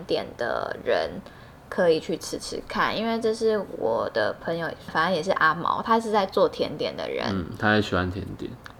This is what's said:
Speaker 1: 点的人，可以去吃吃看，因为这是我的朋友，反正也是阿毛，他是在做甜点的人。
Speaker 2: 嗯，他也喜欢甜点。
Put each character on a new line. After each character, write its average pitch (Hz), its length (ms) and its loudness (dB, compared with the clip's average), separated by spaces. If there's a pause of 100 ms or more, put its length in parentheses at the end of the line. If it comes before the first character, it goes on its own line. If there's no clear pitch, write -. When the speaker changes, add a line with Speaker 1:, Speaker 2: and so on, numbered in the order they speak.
Speaker 1:
点 113 200 0 (120)
的 - 480 -2
人， 82 240 2 (580)
可 180 220 4
以 160 100 6
去 - 160 -4
吃 - 220 -6
吃 - 300 -8
看， 147 280 0
因 214 100 -2
为 226 140 0
这 220 140 2
是 220 260 2 (180)
我 110 360 0
的 107 260 2
朋 165 160 -4
友， 165 140 -4 (220)
反 165 160 2
正 190 80 2
也 156 60 0
是 190 100 0
阿 156 240 4
毛， - 260 0
他 226 180 4
是 226 120 -2
在 208 140 4
做 190 220 4
甜 - 300 -2
点 85 180 -4
的 71 140 -4
人。 64 220 -2
Speaker 2:
嗯， 92 160 0 (100)
他 107 160 4
也 107 80 6
喜 101 140 0
欢 90 160 2
甜 92 120 -4 (140)
点。 - 140 -8 (280)